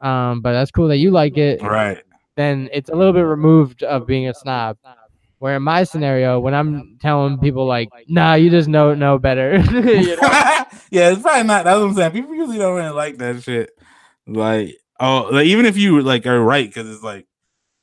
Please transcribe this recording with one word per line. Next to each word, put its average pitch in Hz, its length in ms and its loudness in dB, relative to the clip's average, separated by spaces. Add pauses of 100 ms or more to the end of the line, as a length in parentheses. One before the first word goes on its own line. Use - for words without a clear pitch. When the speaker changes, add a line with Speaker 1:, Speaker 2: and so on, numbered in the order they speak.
Speaker 1:
um, 123 360 -2
but 123 120 -2
that's 127 180 -2
cool 165 180 0
that 147 100 0
you 180 120 2
like 151 280 0
it." 143 240 0
Speaker 2:
Right. 104 400 -2 (340)
Speaker 1:
Then 139 360 -4
it's 143 180 -8
a 160 60 -6
little 190 160 4
bit 180 80 2
removed 156 640 2
of 127 220 -4
being 131 220 -2
a 123 60 -6
snob. 117 420 -6 (600)
Where 135 160 -6
in 139 80 -4
my 165 220 0
scenario, 131 560 -2
when 131 120 -2
I'm 147 480 -4
telling 143 380 -2
people, 131 260 -2
like, 120 240 -4 (200)
"Nah, 160 260 2
you 165 160 4
just 165 180 2
know, 151 260 4
know 143 240 0
better." 131 400 0
<laughs> - 120 2
You 208 460 2
know? 269 120 2
Speaker 2:
<laughs> 277 360 2 (260)
Yeah, 175 220 4
it's 196 100 -2
probably 285 220 2
not. 208 200 0
That's 185 140 4
what 208 100 0
I'm 190 60 -2
saying. 165 180 0
People 269 220 -8
usually 302 240 -6
don't 185 160 -2
really 165 200 -6
like 147 240 -6
that 120 240 -6
shit. 120 280 -6 (560)
Like, 110 500 -4 (220)
oh, 131 320 0
like, 143 160 2
even 220 200 4
if 202 100 0
you, 190 240 2
like, 127 260 -2
are 123 160 2
right, 117 300 0
'cause 113 160 -14
it's 107 140 -20
like, 101 240 -14 (560)